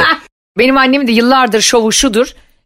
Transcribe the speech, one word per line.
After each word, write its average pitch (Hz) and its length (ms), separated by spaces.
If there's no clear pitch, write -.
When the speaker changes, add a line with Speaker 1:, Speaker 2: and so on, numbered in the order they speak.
Speaker 1:
<laughs> - 320
Speaker 2:
Benim 262 200
annemin 262 280
de 233 60
yıllardır 233 480
şovu 226 320
şudur. 240 340